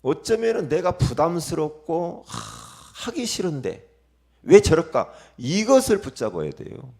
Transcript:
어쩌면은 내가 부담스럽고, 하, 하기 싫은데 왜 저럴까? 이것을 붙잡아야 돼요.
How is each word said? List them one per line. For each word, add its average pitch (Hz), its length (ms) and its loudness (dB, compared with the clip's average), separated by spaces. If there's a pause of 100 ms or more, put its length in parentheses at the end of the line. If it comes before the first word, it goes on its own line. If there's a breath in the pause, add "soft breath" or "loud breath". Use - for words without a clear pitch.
어쩌면은 220 680 0
내가 175 280 0
부담스럽고, 165 1300 -2
하, - 800 -14
하기 240 180 -6
싫은데 151 640 -6 (560)
왜 202 180 10
저럴까? 160 500 0 (260 loud breath)
이것을 214 640 2
붙잡아야 85 500 -6
돼요. - 480 -16